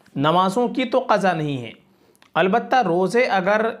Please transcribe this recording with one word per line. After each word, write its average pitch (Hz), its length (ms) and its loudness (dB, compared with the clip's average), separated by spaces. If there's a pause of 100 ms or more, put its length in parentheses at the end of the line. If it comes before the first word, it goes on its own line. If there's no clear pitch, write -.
(160)
नमाज़ों 185 540 2
की 247 160 -4
तो 294 160 0
क़ज़ा 190 300 0
नहीं 151 260 -4
है। 113 140 -12 (640)
अलबत्ता 208 460 2
रोज़े 185 500 0
अगर 202 340 0 (140)